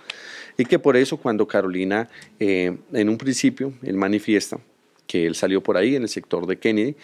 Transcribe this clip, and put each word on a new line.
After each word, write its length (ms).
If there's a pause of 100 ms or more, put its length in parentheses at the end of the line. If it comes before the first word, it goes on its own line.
(580)
Y 80
que 120
por 200
eso 180
cuando 320
Carolina, 640 (280)
eh, 380 (160)
en 160
un 80
principio, 560 (100)
él 140
manifiesta 640 (460)
que 200
él 80
salió 280
por 160
ahí 180
en 60
el 80
sector 360
de 120
Kennedy 460